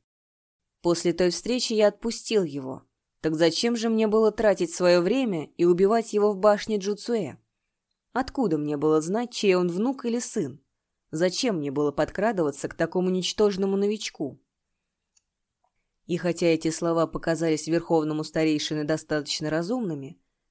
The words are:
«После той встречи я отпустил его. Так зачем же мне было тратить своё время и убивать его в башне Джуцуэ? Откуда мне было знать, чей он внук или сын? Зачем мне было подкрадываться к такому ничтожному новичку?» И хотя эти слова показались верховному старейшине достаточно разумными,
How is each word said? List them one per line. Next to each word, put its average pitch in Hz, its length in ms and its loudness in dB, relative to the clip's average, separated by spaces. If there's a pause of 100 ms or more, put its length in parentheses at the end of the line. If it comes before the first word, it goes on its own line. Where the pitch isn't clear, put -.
(800)
«После 170 320 0
той 180 180 2
встречи 233 440 -4
я 208 140 6
отпустил 214 560 -2
его. 139 420 -8 (380)
Так 156 120 0
зачем 170 380 2
же 226 140 -2
мне 220 180 2
было 214 260 4
тратить 190 420 0
своё 180 260 4
время 196 460 0 (100)
и 170 80 2
убивать 196 480 4
его 208 200 2
в 196 40 -4
башне 208 400 2
Джуцуэ? 202 600 -4 (760)
Откуда 226 460 -2
мне 147 180 -4
было 156 240 4
знать, 208 300 -4
чей 196 240 2
он 180 160 2
внук 240 340 -2
или 233 140 -2
сын? 151 420 -6 (500)
Зачем 180 460 0
мне 143 140 -4
было 143 200 0
подкрадываться 160 800 -2
к - 60 -12
такому 180 340 -2
ничтожному 196 720 0
новичку?» 202 600 -4 (1700)
И 175 140 -4
хотя 170 300 0
эти 160 200 2
слова 165 380 0
показались 160 600 -2
верховному 156 580 0
старейшине 156 600 -2
достаточно 151 640 -4
разумными, 165 720 -4 (300)